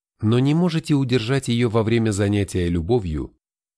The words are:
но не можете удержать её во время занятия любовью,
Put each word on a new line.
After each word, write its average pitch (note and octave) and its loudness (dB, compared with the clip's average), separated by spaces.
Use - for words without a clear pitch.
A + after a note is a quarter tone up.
но A2 2
не C#3 2
можете D#3+ 0
удержать B2+ -2
её A#2+ 0
во A2 0
время A2 0
занятия G2+ 0
любовью, F2 -2